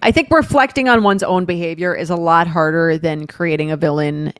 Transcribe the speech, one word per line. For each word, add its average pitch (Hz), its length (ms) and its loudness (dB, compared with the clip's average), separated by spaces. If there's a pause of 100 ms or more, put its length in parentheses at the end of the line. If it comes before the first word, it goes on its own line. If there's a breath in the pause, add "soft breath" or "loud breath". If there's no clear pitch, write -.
I - 80 4
think - 180 0
reflecting 269 600 2
on 226 120 4
one's 196 220 2
own 185 220 0
behavior 170 500 -4
is 165 160 -4
a 175 40 -2
lot 170 320 2
harder 160 520 0
than 156 260 -4
creating 156 460 -4
a 156 60 -4
villain 151 640 -2